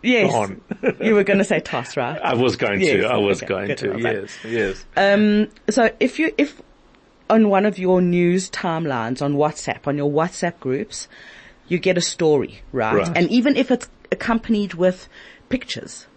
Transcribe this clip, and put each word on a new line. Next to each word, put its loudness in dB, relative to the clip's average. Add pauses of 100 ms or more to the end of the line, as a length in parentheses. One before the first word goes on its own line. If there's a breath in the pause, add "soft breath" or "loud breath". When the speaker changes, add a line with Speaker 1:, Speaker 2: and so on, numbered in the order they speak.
Speaker 1:
Yes. 2
Speaker 2:
darn. -2 (200)
<laughs> -2
Speaker 1:
You 2
were 4
gonna 2
say 0
toss, -6
right? -4
Speaker 2:
I -2
was 2
going 0
Speaker 1:
Yes. 2
Speaker 2:
to. 0
I 0
was 0
Speaker 1:
Okay, -12
Speaker 2:
going -4
Speaker 1:
good. -4
Speaker 2:
to. -4
Speaker 1:
Well -6
done. -2
Speaker 2:
Yes. -14
Yes. -4 (100)
Speaker 1:
Um, 4 (220)
so 4 (100)
if -2
you, 0
if -2 (680)
on 6
one 4
of 0
your 2
news 2
timelines -4
on 0
WhatsApp, -2
on -2
your -2
WhatsApp -2
groups, -6 (600 loud breath)
you 0
get 2
a 0
story, 0 (100)
right? 0
Speaker 2:
Right. 0
Speaker 1:
And 2
even 2
if 0
it's 0 (240)
accompanied -2
with 0 (420 loud breath)
pictures -8